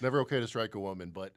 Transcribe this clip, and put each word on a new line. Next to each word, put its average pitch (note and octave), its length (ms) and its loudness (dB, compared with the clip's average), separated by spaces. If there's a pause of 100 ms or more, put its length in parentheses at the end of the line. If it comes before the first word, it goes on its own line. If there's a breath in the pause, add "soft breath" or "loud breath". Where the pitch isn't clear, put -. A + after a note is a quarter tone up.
Never C3 200 4
okay C3 200 2
to A#2 80 0
strike A2+ 260 -2
a G#2 60 -4
woman, F#2+ 300 -4
but F#2+ 260 -6